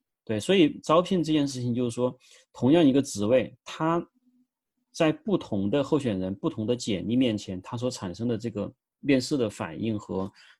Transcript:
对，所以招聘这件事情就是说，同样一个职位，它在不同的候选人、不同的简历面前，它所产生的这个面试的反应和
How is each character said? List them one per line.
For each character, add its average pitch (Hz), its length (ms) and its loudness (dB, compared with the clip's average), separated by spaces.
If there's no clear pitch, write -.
对， 107 140 -2
所 185 160 0
以 165 240 4
招 160 220 4
聘 180 200 0
这 156 120 0
件 147 120 2
事 127 160 -6
情 120 140 -2
就 123 80 0
是 120 80 -2
说， 123 260 -2
同 123 180 2
样 170 120 6
一 135 100 6
个 139 80 4
职 104 240 -4
位， 117 280 2
它 165 400 -2
在 156 180 2
不 170 260 -2
同 101 320 -2
的 139 140 2
候 147 160 0
选 117 180 -2
人、 92 160 -2
不 165 160 -4
同 110 160 -6
的 120 80 0
简 101 320 -4
历 117 120 0
面 120 200 2
前， 98 240 -10
它 - 140 -12
所 120 160 -4
产 92 240 -8
生 117 100 -6
的 120 120 -2
这 117 120 -6
个 107 220 -6
面 135 180 4
试 127 160 -4
的 120 140 0
反 101 320 -8
应 107 180 -2
和 95 320 -6